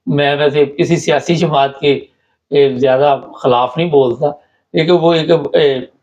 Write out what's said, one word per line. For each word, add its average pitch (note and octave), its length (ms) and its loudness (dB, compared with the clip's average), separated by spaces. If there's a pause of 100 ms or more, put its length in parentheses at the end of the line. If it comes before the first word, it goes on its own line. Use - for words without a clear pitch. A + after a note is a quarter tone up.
मैं C#3+ 280 0
वैसे D3 300 2
किसी E3+ 300 -2
सियासी D#3+ 400 -2
जमात D3+ 440 -2
के, C#3+ 280 -2 (420)
ए, C#3 240 2
ज़्यादा C3+ 420 2 (260)
ख़िलाफ़ B2 360 0
नहीं E3+ 120 -2
बोलता, C#3 520 0 (320)
लेकिन E3+ 200 2
वो E3+ 200 2
एक, D#3 420 0
ए, C3 320 0 (140)